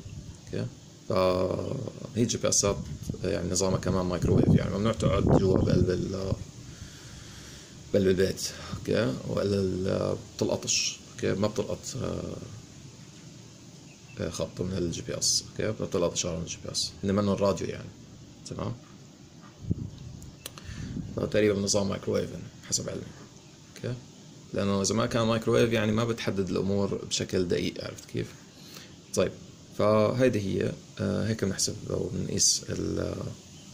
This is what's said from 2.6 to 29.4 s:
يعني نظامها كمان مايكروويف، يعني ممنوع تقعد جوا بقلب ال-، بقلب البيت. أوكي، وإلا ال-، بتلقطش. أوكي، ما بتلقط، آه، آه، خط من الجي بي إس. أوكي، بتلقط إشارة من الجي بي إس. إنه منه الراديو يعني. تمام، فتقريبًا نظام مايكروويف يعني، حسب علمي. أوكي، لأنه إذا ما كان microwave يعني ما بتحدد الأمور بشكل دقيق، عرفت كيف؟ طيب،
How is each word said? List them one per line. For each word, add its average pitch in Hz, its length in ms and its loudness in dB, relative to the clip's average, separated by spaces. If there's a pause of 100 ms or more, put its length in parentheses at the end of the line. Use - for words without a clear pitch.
يعني 90 260 0
نظامها 92 280 4
كمان 92 280 2
مايكروويف، 90 420 6
يعني 87 260 6
ممنوع 107 180 2
تقعد - 320 2
جوا - 340 6
بقلب - 320 6
ال-، 95 420 -2 (1600)
بقلب 98 140 6
البيت. 92 400 2 (300)
أوكي، 110 360 2 (140)
وإلا 101 280 2
ال-، 95 600 0 (200)
بتلقطش. - 640 0 (160)
أوكي، 101 260 0
ما 107 80 2
بتلقط، - 300 -4 (240)
آه، 87 340 -4 (1800)
آه، 87 100 -2
خط - 300 -4
من 92 120 -2
الجي 87 300 -2
بي - 160 -6
إس. - 320 2
أوكي، 101 340 -2
بتلقط 87 280 2
إشارة 87 240 -2
من 85 60 -4
الجي - 220 -8
بي - 80 -8
إس. - 200 -2 (120)
إنه 98 80 2
منه 101 200 4
الراديو 95 340 2
يعني. 107 220 -6 (580)
تمام، - 260 -4 (2500)
فتقريبًا 104 440 4
نظام 101 280 2
مايكروويف 98 420 -2
يعني، - 120 -10 (260)
حسب - 200 -2
علمي. - 140 -6 (760)
أوكي، 120 180 -6 (600)
لأنه 98 280 2
إذا 98 120 2
ما 113 120 2
كان 117 200 2
microwave 113 460 4
يعني 107 200 2
ما 113 120 2
بتحدد 101 440 0
الأمور 95 460 2 (140)
بشكل 95 400 0
دقيق، - 360 0
عرفت - 260 -12
كيف؟ 117 240 -4 (800)
طيب، 92 180 2 (460)